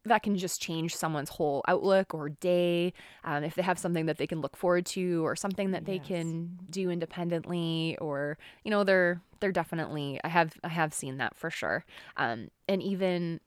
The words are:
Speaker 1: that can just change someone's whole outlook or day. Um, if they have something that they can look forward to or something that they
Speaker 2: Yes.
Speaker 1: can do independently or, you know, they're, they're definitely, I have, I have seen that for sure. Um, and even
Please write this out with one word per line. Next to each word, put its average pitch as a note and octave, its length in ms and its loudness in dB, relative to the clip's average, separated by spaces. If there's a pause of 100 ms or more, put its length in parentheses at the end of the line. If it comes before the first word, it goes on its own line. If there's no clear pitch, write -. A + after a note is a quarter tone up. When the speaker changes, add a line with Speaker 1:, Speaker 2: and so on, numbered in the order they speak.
Speaker 1:
that A3 180 4
can G3+ 140 2
just F3+ 260 -2
change E3 320 -2
someone's D#3 360 -2
whole C#3+ 360 0
outlook F#3+ 480 4
or D3+ 140 -6
day. F3 640 2 (320)
Um, D3 180 -2
if D#3 140 -4
they F3+ 60 0
have F3+ 160 2
something E3+ 280 0
that D3+ 120 0
they D3 100 0
can D#3+ 120 -4
look - 160 -6
forward F3 300 2
to F3 400 0
or B2+ 80 2
something G3 380 -2
that F3+ 120 -4
they F#3+ 120 -4
Speaker 2:
Yes. C#3+ 100 -8
Speaker 1:
can E3+ 520 -4 (120)
do F#3 200 -2
independently E3+ 1120 -2
or, D3 380 -4 (240)
you G#3 80 -6
know, G3+ 140 4
they're, F3+ 360 6 (200)
they're G3+ 100 2
definitely, D3+ 720 -2
I - 60 -4
have, E3 340 4
I E3+ 60 -6
have D#3+ 260 0
seen C3+ 240 -6
that B2 180 -2
for E3 140 -6
sure. G2 340 -2 (320)
Um, A#2 340 -2 (180)
and F#3+ 140 2
even F3+ 640 0